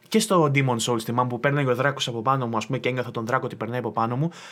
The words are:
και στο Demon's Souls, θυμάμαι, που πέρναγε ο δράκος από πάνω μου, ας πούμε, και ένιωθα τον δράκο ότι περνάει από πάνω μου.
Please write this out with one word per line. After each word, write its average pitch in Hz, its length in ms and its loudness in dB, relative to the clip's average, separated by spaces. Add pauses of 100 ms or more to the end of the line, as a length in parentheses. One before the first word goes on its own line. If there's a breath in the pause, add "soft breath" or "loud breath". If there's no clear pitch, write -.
και 220 100 2
στο 175 360 4
Demon's 123 380 2
Souls, 117 80 0
θυμάμαι, 123 280 0
που 120 120 -4
πέρναγε 143 300 2
ο 123 40 4
δράκος 139 340 0
από 117 140 -6
πάνω 131 240 2
μου, 113 100 -2
ας 107 100 -2
πούμε, 127 120 -4
και 120 100 -2
ένιωθα 123 220 -2
τον 113 160 -6
δράκο 127 180 0
ότι 120 120 -6
περνάει 117 220 -4
από 117 120 -4
πάνω 117 260 0
μου. 156 140 0 (220 loud breath)